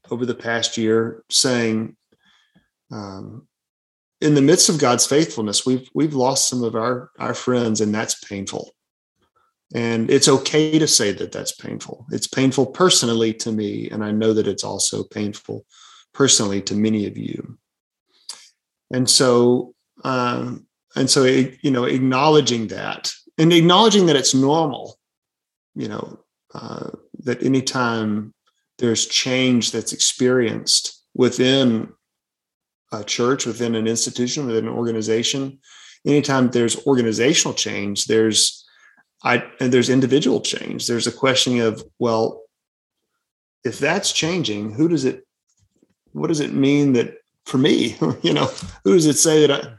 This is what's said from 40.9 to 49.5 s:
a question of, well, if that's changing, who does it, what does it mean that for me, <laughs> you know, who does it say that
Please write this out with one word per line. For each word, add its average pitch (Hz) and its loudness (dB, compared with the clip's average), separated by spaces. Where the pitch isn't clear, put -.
a 117 -2
question 127 0
of, 110 0
well, 113 -2
if 113 -6
that's 165 -2
changing, 110 -4
who 147 0
does 151 0
it, - -4
what 147 -4
does 160 -2
it - -6
mean 139 2
that 117 -2
for - -2
me, 123 0
<laughs> - -6
you 156 0
know, 143 0
who 196 4
does 165 4
it 143 2
say 156 6
that 139 0